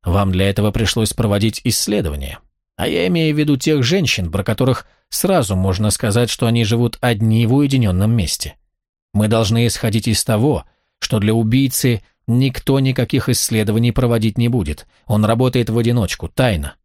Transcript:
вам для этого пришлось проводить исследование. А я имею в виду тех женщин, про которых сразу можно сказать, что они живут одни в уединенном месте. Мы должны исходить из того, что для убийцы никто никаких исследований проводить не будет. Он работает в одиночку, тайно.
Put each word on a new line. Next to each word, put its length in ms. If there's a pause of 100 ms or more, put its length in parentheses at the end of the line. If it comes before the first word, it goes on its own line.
вам 300
для 160
этого 220
пришлось 420
проводить 520
исследование. 760 (380)
А 120
я 200
имею 260
в 40
виду 180
тех 260
женщин, 480
про 140
которых 420 (220)
сразу 480
можно 340
сказать, 400
что 160
они 180
живут 360
одни 460
в 80
уединенном 580
месте. 440 (560)
Мы 160
должны 380
исходить 420
из 160
того, 400 (340)
что 200
для 160
убийцы 680 (240)
никто 540
никаких 480
исследований 640
проводить 460
не 100
будет. 380 (200)
Он 180
работает 460
в 80
одиночку, 500
тайно. 460 (100)